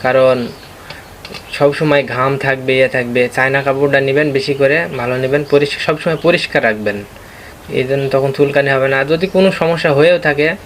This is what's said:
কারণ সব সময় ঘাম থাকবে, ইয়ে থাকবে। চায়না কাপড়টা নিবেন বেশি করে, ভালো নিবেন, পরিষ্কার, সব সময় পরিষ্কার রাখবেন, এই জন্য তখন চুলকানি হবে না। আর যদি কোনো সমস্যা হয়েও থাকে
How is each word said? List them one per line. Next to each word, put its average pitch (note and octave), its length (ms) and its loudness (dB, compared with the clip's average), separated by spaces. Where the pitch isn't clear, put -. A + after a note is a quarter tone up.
কারণ C3 320 4
সব C#3+ 120 4
সময় D3 240 2
ঘাম C3 160 0
থাকবে, C3 340 -2
ইয়ে C3 160 4
থাকবে। B2 260 -2
চায়না C3+ 300 0
কাপড়টা C#3 420 2
নিবেন D3 200 2
বেশি C3+ 240 -2
করে, C#3 160 2
ভালো B2 240 -2
নিবেন, C#3 180 0
পরিষ্কার, C#3+ 360 0
সব D#3 160 0
সময় D#3+ 220 -2
পরিষ্কার E3 420 0
রাখবেন, G#2+ 300 -2
এই B2+ 100 -2
জন্য C#3 140 0
তখন C#3 220 2
চুলকানি C#3+ 380 2
হবে C3+ 160 0
না। C#3 100 0
আর C3+ 120 -2
যদি E3 120 -2
কোনো F#3+ 140 4
সমস্যা E3 380 0
হয়েও E3+ 200 4
থাকে D3 200 0